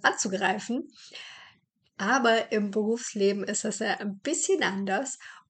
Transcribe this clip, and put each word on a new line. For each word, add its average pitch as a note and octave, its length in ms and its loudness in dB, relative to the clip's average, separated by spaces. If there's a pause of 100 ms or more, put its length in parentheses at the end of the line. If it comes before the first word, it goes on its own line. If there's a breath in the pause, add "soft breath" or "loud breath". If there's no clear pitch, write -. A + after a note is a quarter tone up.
anzugreifen. G#3 880 0 (1080 loud breath)
Aber A3+ 540 4
im G#3 180 0
Berufsleben G#3 720 0
ist G3+ 200 -4
das G#3+ 160 -2
ja G#3+ 180 0
ein G#3 220 -6
bisschen D#4 420 0
anders. G3 560 -2 (320 loud breath)